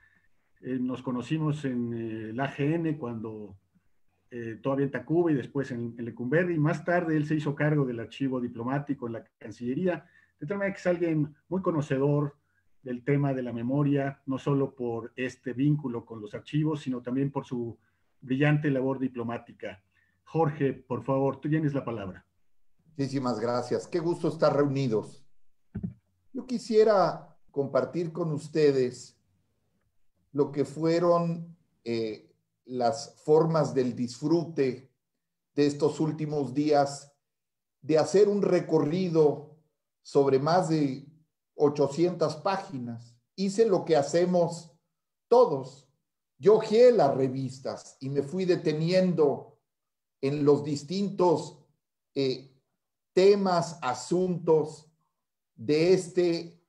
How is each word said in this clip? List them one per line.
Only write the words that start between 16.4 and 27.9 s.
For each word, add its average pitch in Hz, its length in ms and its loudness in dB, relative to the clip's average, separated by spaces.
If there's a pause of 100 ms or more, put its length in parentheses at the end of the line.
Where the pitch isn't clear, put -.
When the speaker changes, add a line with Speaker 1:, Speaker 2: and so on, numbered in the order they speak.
Speaker 1:
sino 123 200 -6
también 135 280 -2
por 135 140 -6
su 117 340 -8 (420)
brillante 147 500 0
labor 131 280 -2
diplomática. 117 840 -8 (420)
Jorge, 147 480 -2
por 117 300 -8
favor, 135 380 0
tú 156 80 -6
tienes 151 260 0
la 131 100 -4
palabra. 101 420 -8 (680)
Speaker 2:
Muchísimas 127 440 -4
gracias. 120 460 -4
Qué 180 120 -6
gusto 170 300 -2
estar 147 260 2
reunidos. 135 680 -2 (1080)
Yo 240 140 -10
quisiera 214 880 2 (140)
compartir 139 600 -2